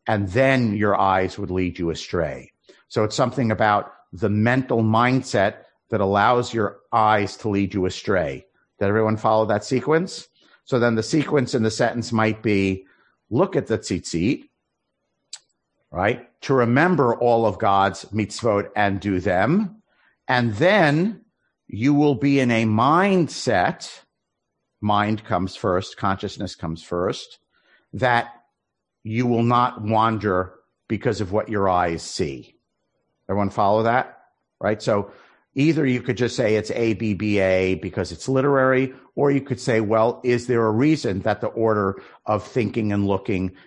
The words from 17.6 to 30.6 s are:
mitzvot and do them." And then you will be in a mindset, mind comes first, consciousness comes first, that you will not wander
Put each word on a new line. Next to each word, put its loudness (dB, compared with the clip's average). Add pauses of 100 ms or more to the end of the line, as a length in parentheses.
mitzvot -2
and 0
do -2
them." 0 (460)
And 0
then 2 (460)
you 0
will 4
be 2
in 2
a 2
mindset, 0 (800)
mind 0
comes -2
first, -2
consciousness -6
comes -10
first, -6 (540)
that 0 (720)
you -2
will 2
not 2
wander 0 (320)